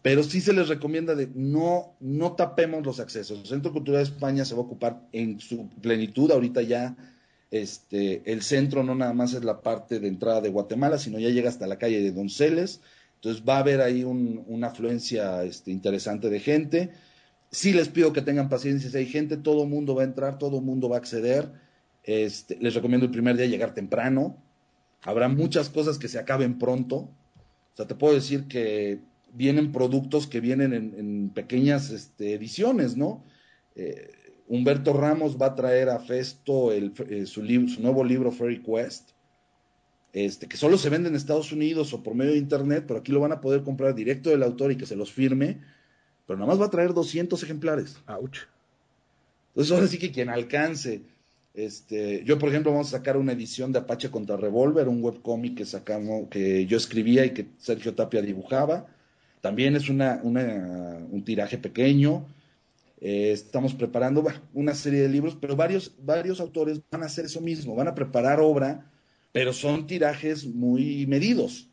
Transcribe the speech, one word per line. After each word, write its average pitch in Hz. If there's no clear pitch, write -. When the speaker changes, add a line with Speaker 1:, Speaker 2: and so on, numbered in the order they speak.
Speaker 1:
Pero 139
sí 165
se 202
les 180
recomienda 156
de 135
no, 160
no 151
tapemos 165
los 127
accesos. 104
El 98
Centro 143
Cultural 143
de 143
España 139
se 120
va 120
a 123
ocupar 120
en 110
su 113
plenitud. 117
Ahorita 123
ya, 120
este, 101
el 110
centro 139
no 127
nada 123
más 123
es 120
la 107
parte 113
de 101
entrada 107
de 104
Guatemala, 113
sino 110
ya 117
llega 123
hasta 104
la 98
calle 113
de 98
Donceles. 151
Entonces 110
va 135
a -
haber 135
ahí 127
un, 123
una 117
afluencia, 113
este, 90
interesante 101
de 104
gente. 156
Sí 196
les 165
pido 160
que 143
tengan 143
paciencia. 135
Si 135
hay 131
gente, 151
todo 147
mundo 147
va 131
a 131
entrar, 135
todo 139
mundo 131
va 123
a -
acceder. 120
Este, 107
les 117
recomiendo 123
el 123
primer 120
día 123
llegar 110
temprano. 127
Habrá 117
muchas 147
cosas 151
que 120
se 120
acaben 127
pronto. 127
O -
sea, 104
te -
puedo 151
decir 139
que 107
vienen 139
productos 139
que 117
vienen 131
en, 110
en 104
pequeñas, 139
este, 104
ediciones, 127
¿no? 175
Eh, -
Humberto 139
Ramos 147
va 135
a 135
traer 127
a 120
Festo 127
el, 101
eh, 101
su 107
lib-, 123
su 110
nuevo 131
libro, 123
Fairy 120
Quest, 113
este, 98
que -
solo 165
se 156
vende 170
en 151
Estados 151
Unidos 151
o 104
por 110
medio 135
de 151
internet, 143
pero 110
aquí 131
lo 143
van 147
a 151
poder 139
comprar 135
directo 135
del 143
autor 127
y 127
que 82
se 104
los 104
firme, 135
pero 95
nada 110
más 196
va 208
a -
traer 175
doscientos 170
ejemplares. 151
Speaker 2:
Ouch. 110
Speaker 1:
Entonces, 151
ahora 180
sí 170
que 165
quien 123
alcance. 123
Este, 104
yo, 143
por 147
ejemplo, 151
vamos 147
a 131
sacar 135
una 135
edición 123
de 127
Apache 120
contra 104
Revolver, 127
un 120
webcómic 117
que 104
sacamos, 107
que 95
yo 113
escribía 113
y 123
que 104
Sergio 113
Tapia 110
dibujaba. 131
También 123
es 143
una, 135
una, 92
un 98
tiraje 104
pequeño. 139
Eh, 101
estamos 131
preparando, 127
bueno, 151
una 143
serie 143
de 135
libros, 147
pero 139
varios, 180
varios 170
autores 156
van 160
a -
hacer 156
eso 165
mismo, 156
van 139
a 170
preparar 139
obra, 147
pero 127
son 147
tirajes 151
muy 131
medidos 151